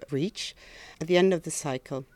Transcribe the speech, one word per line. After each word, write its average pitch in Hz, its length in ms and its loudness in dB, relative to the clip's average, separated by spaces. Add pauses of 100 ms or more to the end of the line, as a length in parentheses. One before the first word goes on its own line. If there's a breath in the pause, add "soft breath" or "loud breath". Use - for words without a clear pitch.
(120)
reach 151 440 -4 (460 loud breath)
at 160 60 -6
the 175 100 4
end 190 160 6
of 165 80 -2
the 165 80 -10
cycle. 135 560 -6 (100)